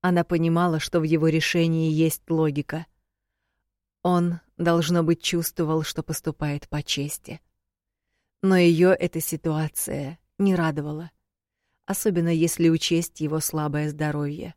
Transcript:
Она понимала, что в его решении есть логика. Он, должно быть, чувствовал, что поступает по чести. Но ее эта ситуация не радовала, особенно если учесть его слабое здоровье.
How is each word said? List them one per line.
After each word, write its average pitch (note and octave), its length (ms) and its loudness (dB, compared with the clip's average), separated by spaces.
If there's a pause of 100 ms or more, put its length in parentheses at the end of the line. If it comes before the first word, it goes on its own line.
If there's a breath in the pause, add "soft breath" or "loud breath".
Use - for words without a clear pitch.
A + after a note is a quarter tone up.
Она F3 220 2
понимала, E3 560 2
что - 200 -2
в D#3+ 40 0
его D#3+ 240 2
решении D#3+ 640 2
есть D#3 380 0
логика. D#3 560 -2 (1160)
Он, F3 380 0 (160)
должно E3+ 480 2
быть, E3 180 0
чувствовал, D#3+ 640 -2
что - 200 -8
поступает D3 680 -6
по D3+ 120 -6
чести. - 600 -8 (1000)
Но F#3+ 140 4
ее F3 360 6
эта E3+ 280 0
ситуация D#3 1000 -6 (200)
не G3 180 2
радовала, D#3 560 -4 (760)
особенно F3 440 0
если E3 400 2
учесть E3 500 0
его D#3 220 -2
слабое D3+ 480 -2
здоровье. D3+ 680 -6